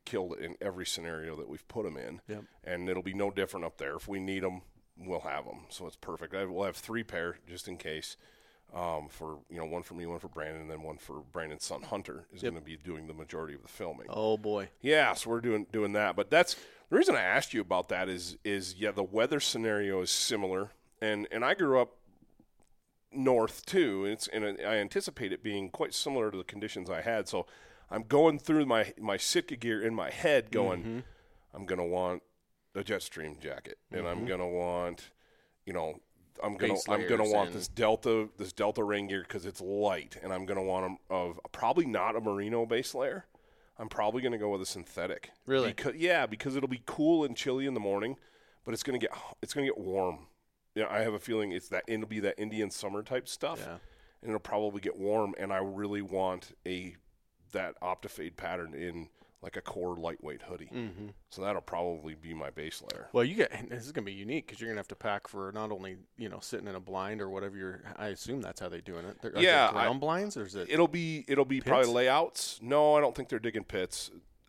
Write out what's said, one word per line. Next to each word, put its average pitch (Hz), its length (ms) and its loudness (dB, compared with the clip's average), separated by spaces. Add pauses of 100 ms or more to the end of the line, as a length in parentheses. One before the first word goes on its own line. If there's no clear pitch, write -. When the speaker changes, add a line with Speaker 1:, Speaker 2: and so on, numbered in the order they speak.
Speaker 1:
killed 92 300 -2
it - 100 -10
in 85 160 -10
every 92 240 -4
scenario 82 520 -6
that 67 120 -8
we've 71 200 -12
put 107 180 -4
'em 78 100 -6
in. 65 320 -10
Speaker 2:
Yep. 104 160 -10 (200)
Speaker 1:
And 90 260 -4
it'll 92 120 0
be 95 120 -4
no 101 160 0
different 95 340 -2
up 82 140 -8
there. 71 180 -4
If - 120 -10
we 98 120 -4
need 95 240 -2
'em, 90 160 -2 (360)
we'll 87 240 -4
have 71 260 -4
'em. - 220 -14
So - 180 -12
it's 78 100 -12
perfect. 82 380 -8
I, 98 100 0
we'll 92 200 -2
have 92 120 -2
three 113 280 -6
pair 85 420 -4
just 90 220 -12
in 90 80 -8
case, 78 400 -8 (560)
um, 80 360 -4
for, 78 300 -10 (100)
you 85 80 -12
know, 82 80 -6
one 82 180 -6
for - 120 -16
me, 85 120 -8
one 85 140 -6
for - 80 -14
Brandon, 78 340 -8
and 78 80 -12
then 78 120 -10
one 78 160 -10
for 71 220 -12
Brandon's 78 440 -8
son, - 180 -8
Hunter, 90 500 -8
is 87 100 -12
Speaker 2:
Yep. 120 100 -2
Speaker 1:
gonna 80 120 -10
be 80 120 -12
doing 78 320 -10
the 80 60 -12
majority 78 400 -8
of 67 80 -16
the - 60 -20
filming. 78 400 -10
Speaker 2:
Oh, 110 280 4
boy. 104 340 -2 (100)
Speaker 1:
Yeah, 139 340 6
so - 160 -4
we're 117 100 2
doing, 110 320 2
doing 104 220 2
that. 104 200 4
But 101 160 0
that's, 170 240 6 (340)
the 175 80 4
reason 359 200 6
I 113 60 4
asked 101 300 4
you 113 80 2
about 90 280 0
that 92 200 0
is, 90 360 -6
is, 95 320 -2
yeah, 104 160 0
the 98 100 0
weather 113 380 4
scenario 104 640 2
is 90 80 -2
similar. 101 600 0 (300)
And, 107 320 2
and 113 120 0
I 151 100 6
grew 143 260 6
up 120 160 2 (1160)
north, 127 540 4
too, 113 380 2
and 101 80 0
it's, - 160 -6
and 107 160 -2
I 101 320 0
anticipate 104 560 -2
it - 100 -4
being 98 280 -4
quite - 240 -4
similar 123 360 0
to 98 80 -6
the 90 60 -6
conditions 101 440 -8
I 85 140 -2
had. 110 260 0
So 90 180 -2 (440)
I'm 110 140 -4
going 147 340 8
through 156 280 4
my, 110 340 4
my 101 160 0
Sitka 160 400 0
gear 117 260 0
in 113 120 2
my 87 160 -2
head 135 420 4
going, 95 300 4
Speaker 2:
Mm-hmm. 113 160 -4 (560)
Speaker 1:
"I'm 92 120 -10
gonna 90 200 0
want 90 360 0 (520)
a 98 100 -2
Jetstream 78 560 -6
jacket, 71 380 -10 (120)
and 87 160 -4
I'm 87 120 -2
Speaker 2:
Mm-hmm. 113 80 -4
Speaker 1:
gonna 90 220 -2
want, 87 640 -2 (560)
you 95 60 -6
know, 80 260 -4 (440)
I'm 104 140 -2
gonna, 107 180 2
Speaker 2:
Base 95 140 -2
Speaker 1:
I'm 104 200 4
gonna 110 160 4
Speaker 2:
layers 107 100 4
Speaker 1:
want 101 140 6
Speaker 2:
and 85 100 -6
Speaker 1:
this 90 100 -6
Delta, 110 600 4 (100)
this 98 140 -6
Delta 107 320 2
rain 101 240 0
gear 95 200 -2
'cause 87 160 -6
it's 92 160 -8
light, 95 640 0
and 92 100 -4
I'm 92 140 -2
gonna 98 160 0
want 92 240 0
'em 92 120 -6 (120)
of, 90 300 -2 (120)
probably 165 340 2
not 107 300 2
a 117 40 0
merino 107 440 0
base 117 300 0
layer. 139 320 -2 (520)
I'm 110 100 -8
probably 110 340 0
gonna 120 160 0
go 104 120 2
with 95 120 0
a 95 40 -4
synthetic." - 640 -6 (160)
Speaker 2:
Really? 127 280 2
Speaker 1:
Becau-, 131 240 -2
yeah, 165 280 4
because 110 280 -4
it'll 135 140 0
be 123 180 -6
cool 156 380 6
and 123 120 -2
chilly 135 300 0
in 135 80 0
the 117 60 -2
morning, 104 360 0 (480)
but - 80 -4
it's 110 120 -4
gonna 127 140 0
get, 110 120 0 (320)
it's - 100 -8
gonna 139 140 2
get - 120 0
warm. 92 500 0 (480)
Yeah, 107 120 2
I 104 120 2
have 110 140 2
a 101 40 -4
feeling 107 320 0
it's 85 200 -4
that, 92 180 0
it'll 110 180 -2
be 107 140 -4
that 98 180 2
Indian 107 320 -2
summer 101 320 -4
type 131 240 -4
stuff, 160 340 -4
Speaker 2:
Yeah. 170 180 -10 (440)
Speaker 1:
and 113 80 -6
it'll 107 80 0
probably 104 420 -2
get 95 160 -2
warm, 101 400 2
and 98 160 -4
I 95 60 0
really 101 420 -2
want 92 520 -2 (120)
a, 90 300 -6 (560)
that 92 300 -4
Optifade 90 560 -6
pattern 85 360 -4
in, 82 360 -6 (340)
like, 90 140 -12
a 95 40 -6
core 90 360 -4
lightweight 82 460 -6
hoodie. 82 300 -12
Speaker 2:
Mm-hmm. 104 360 -8 (220)
Speaker 1:
So - 120 -10
that'll 98 200 0
probably 85 520 -4
be 80 200 -12
my 76 160 -6
base 76 320 -10
layer. - 300 -10
Speaker 2:
Well, 123 120 6
you 156 100 0
get, 214 160 4
and - 200 -10
this 117 140 -8
is 139 60 -12
gonna 117 140 -6
be 98 80 -6
unique 107 340 -6
'cause 104 140 -16
you're 113 100 -6
gonna 107 80 -4
have 98 100 -6
to 101 60 -12
pack 101 320 -2
for 98 240 -8
not 107 220 -4
only, 95 240 -8 (200)
you 110 120 -8
know, 98 100 -10
sitting 101 300 -8
in 95 80 -8
a 92 40 -8
blind 95 400 -4
or 98 80 -4
whatever 98 280 -6
you're, 92 260 -8 (140)
I 107 120 -6
assume 117 320 -4
that's 92 200 -8
how 92 80 -6
they're 87 120 -6
doing 87 260 -10
it. 101 160 -12
They're, - 140 -6
are 175 60 6
Speaker 1:
Yeah, 160 260 10
Speaker 2:
they - 40 6
ground 120 240 4
Speaker 1:
I, - 20 -4
Speaker 2:
blinds 170 380 -2
or 113 80 -4
is 92 100 -10
it 92 160 -4
Speaker 1:
it'll 160 160 8
be, 160 400 -2
it'll 139 180 6
be 131 160 2
probably 131 260 6
Speaker 2:
pits? 120 80 2
Speaker 1:
layouts. 127 680 4
No, 147 320 8
I 151 60 8
don't 135 160 4
think 131 120 -6
they're 117 120 0
digging 110 240 -2
pits, - 480 -4 (360)